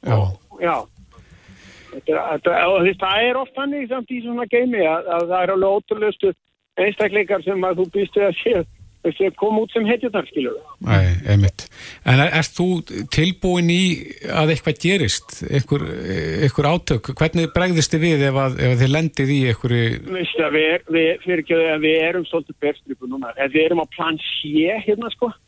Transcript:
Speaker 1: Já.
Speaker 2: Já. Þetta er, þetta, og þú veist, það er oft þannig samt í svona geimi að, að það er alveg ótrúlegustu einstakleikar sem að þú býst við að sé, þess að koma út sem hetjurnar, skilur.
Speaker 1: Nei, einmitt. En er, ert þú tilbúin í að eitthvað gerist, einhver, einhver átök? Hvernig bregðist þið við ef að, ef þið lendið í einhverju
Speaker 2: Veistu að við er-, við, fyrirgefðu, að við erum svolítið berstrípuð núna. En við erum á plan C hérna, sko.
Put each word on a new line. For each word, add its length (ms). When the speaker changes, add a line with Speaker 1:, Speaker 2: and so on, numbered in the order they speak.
Speaker 1:
Já. 160
Speaker 2:
Já. 200
Þetta 260
er, 160
þetta, 320
og 180
þú 80
veist, 160
það 260
er 80
oft 180
þannig 340
samt 220
í 120
svona 240
geimi 340
að, 300
að 180
það 140
er 120
alveg 220
ótrúlegustu 560
einstakleikar 680
sem 180
að 160
þú 120
býst 280
við 80
að 140
sé, 240
þess 200
að 160
koma 260
út 100
sem 140
hetjurnar, 400
skilur. 320
Speaker 1:
Nei, 440
einmitt. 440
En 180
er, 140
ert 180
þú 160
tilbúin 640
í 100
að 260
eitthvað 260
gerist, 600
einhver, 420
einhver 320
átök? 440
Hvernig 400
bregðist 420
þið 120
við 200
ef 120
að, 200
ef 200
þið 140
lendið 420
í 80
einhverju 400
Speaker 2:
Veistu 400
að 100
við 120
er-, 180
við, 320
fyrirgefðu, 500
að 160
við 160
erum 260
svolítið 340
berstrípuð 520
núna. 220
En 180
við 160
erum 160
á 20
plan 340
C 560
hérna, 360
sko. 180